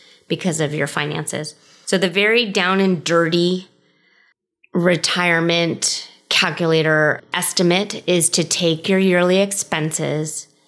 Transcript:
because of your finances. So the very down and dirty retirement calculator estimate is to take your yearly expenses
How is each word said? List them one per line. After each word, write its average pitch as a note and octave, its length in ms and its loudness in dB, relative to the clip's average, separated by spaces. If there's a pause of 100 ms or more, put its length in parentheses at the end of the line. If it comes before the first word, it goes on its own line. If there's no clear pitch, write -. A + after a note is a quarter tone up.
(280)
because E3 320 -4
of D3+ 140 -2
your D3+ 140 -2
finances. D3+ 680 -8 (300)
So G3 120 0
the F3+ 120 0
very G#3+ 420 2
down F#3+ 300 2
and F#3 200 2
dirty E3+ 680 0 (1040)
retirement E3+ 1400 0 (160)
calculator D#3 920 2 (120)
estimate F3+ 760 0
is F3 220 2
to E3+ 120 0
take E3 460 -2
your F#3+ 100 2
yearly F3+ 380 4
expenses D#3 1120 -4 (200)